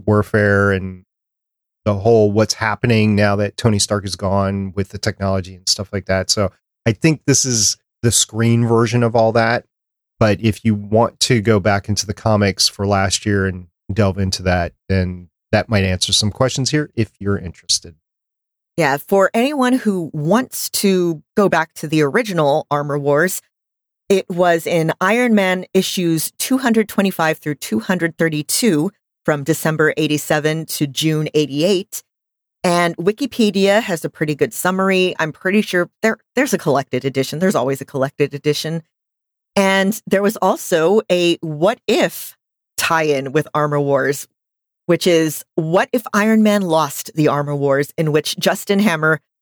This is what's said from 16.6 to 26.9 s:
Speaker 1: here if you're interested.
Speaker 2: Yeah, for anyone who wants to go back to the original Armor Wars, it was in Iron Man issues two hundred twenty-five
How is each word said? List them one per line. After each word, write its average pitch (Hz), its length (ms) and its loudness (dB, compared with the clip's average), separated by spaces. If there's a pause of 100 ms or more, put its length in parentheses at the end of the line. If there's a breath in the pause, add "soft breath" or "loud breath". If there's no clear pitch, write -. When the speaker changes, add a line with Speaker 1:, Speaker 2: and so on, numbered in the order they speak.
Speaker 1:
here 151 260 -2
if 113 240 -2
you're 98 180 -2
interested. - 580 -8 (840)
Speaker 2:
Yeah, 143 200 0
for 196 360 2
anyone 254 400 0
who 196 400 -2
wants 180 580 -2
to 175 520 0 (120)
go 196 140 4
back 160 260 -2
to - 120 -12
the 156 140 2
original 156 680 0
Armor 147 300 -2
Wars, 147 420 0 (680)
it 196 200 0
was 175 360 2
in 165 260 0 (100)
Iron 226 340 2
Man 185 380 0
issues 170 580 0
two - 260 -4
hundred 226 320 0
twenty-five 175 480 0